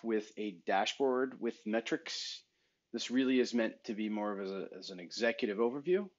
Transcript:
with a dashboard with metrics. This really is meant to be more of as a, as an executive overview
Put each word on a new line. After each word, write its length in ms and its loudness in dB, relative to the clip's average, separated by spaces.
with 320 0
a 300 -4
dashboard 760 2
with 240 -2
metrics. 800 -2
This 200 -4
really 280 4
is 140 4
meant 300 2
to 100 -4
be 160 -2
more 220 0
of 80 -4
as 100 -4
a, 180 -4
as 100 -12
an 100 -10
executive 600 0
overview 600 2